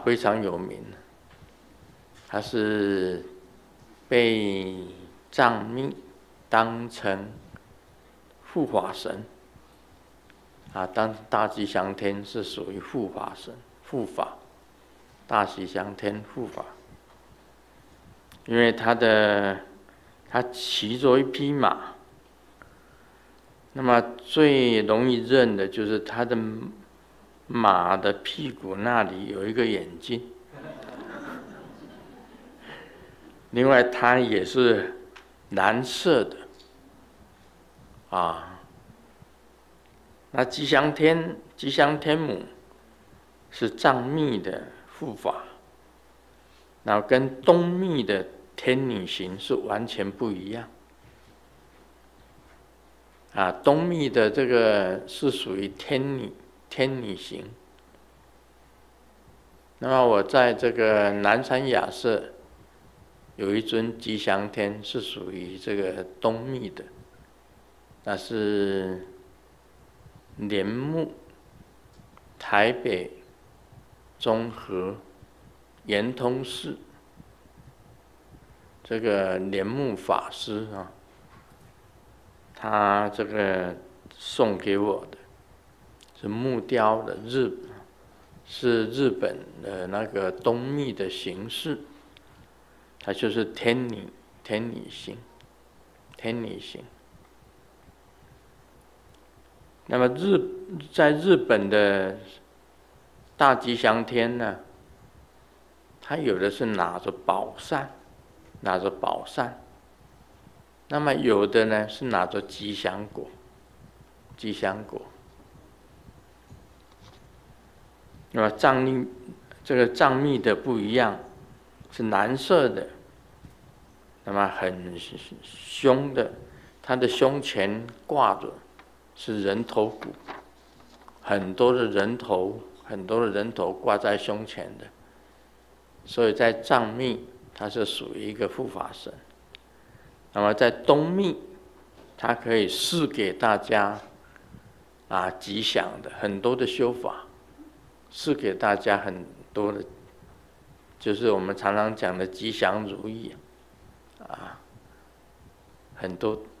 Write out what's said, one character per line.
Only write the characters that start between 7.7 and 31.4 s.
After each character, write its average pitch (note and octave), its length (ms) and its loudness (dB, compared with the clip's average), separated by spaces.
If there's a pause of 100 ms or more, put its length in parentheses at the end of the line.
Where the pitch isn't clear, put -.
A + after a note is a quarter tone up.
护 D#3 120 0
法 F#2+ 280 0
神， - 320 -8 (1500)
啊， F#2 140 -4
当 A2 260 0 (160)
大 G#2+ 200 2
吉 G#2 180 -4
祥 G2 280 -2
天 G2+ 300 -4
是 G#2 200 -8
属 F#2+ 260 -10
于 G2 80 -10
护 A2 300 -6
法 - 260 -8
神， - 200 -18 (360)
护 B2+ 160 -4
法， - 300 -6 (880)
大 G#2 180 2
吉 F#2 220 -8
祥 F#2+ 300 -6
天 G#2+ 260 -6 (100)
护 B2 140 -8
法。 - 180 -12 (1800)
因 A#2 100 0
为 A#2 140 8
他 A2+ 240 2
的， G#2 680 4 (680)
他 B2 140 0
骑 - 540 -6
着 B2+ 220 6
一 C#3 40 6
匹 C#3 300 -4
马， - 420 0 (1800)
那 C3+ 100 -6
么 B2 180 8 (180)
最 C3 640 6
容 A2 280 4
易 B2 60 4
认 A#2 400 4
的 G2 100 0
就 G#2+ 180 -4
是 G#2+ 140 0
他 A2+ 260 -4
的 A#2+ 140 0 (1120)
马 G2 480 4
的 G2 160 2
屁 - 380 -8
股 F#2+ 260 -10
那 A2+ 260 2
里 F#2+ 240 -4
有 G2+ 200 -6
一 A2 60 -2
个 A#2 140 2
眼 F2+ 320 -4
睛。 - 340 -8 (3250)